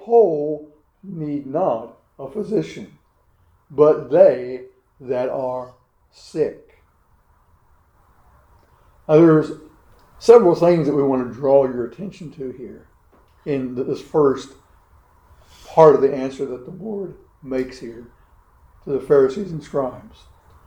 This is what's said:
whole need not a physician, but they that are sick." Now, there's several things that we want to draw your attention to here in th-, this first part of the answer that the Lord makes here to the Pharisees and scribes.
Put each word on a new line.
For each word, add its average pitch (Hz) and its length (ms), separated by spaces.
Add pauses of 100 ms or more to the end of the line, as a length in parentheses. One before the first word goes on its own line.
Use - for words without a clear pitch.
whole 151 640 (340)
need 147 460
not 131 520 (200)
a - 100
physician, - 680 (720)
but 151 400
they 127 540 (340)
that 127 300
are 127 440 (380)
sick." - 720 (2250)
Now, 156 80
there's 156 360 (680)
several 214 360
things 170 320
that 143 80
we 139 80
want 131 240
to 110 100
draw 139 280
your 123 180
attention 165 480
to 131 200
here 113 360 (560)
in 131 320
th-, 127 100
this - 160
first 143 520 (1120)
part 156 280
of 123 60
the 135 140
answer 135 300
that 123 180
the - 80
Lord 101 420 (280)
makes 131 380
here 117 280 (800)
to 151 60
the 135 100
Pharisees 151 500
and 156 100
scribes. - 580 (480)